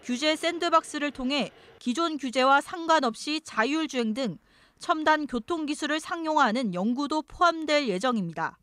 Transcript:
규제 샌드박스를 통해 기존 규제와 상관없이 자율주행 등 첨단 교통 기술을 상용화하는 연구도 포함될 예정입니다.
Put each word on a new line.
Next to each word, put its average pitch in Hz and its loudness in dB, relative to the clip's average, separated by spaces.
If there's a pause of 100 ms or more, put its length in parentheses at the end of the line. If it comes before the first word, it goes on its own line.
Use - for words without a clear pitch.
규제 294 0
샌드박스를 330 0
통해 262 -2 (280)
기존 311 -2
규제와 262 4
상관없이 311 0
자율주행 254 0
등 233 -4 (420)
첨단 311 2
교통 311 -4
기술을 294 -2
상용화하는 285 0
연구도 254 0
포함될 311 2
예정입니다. 185 -2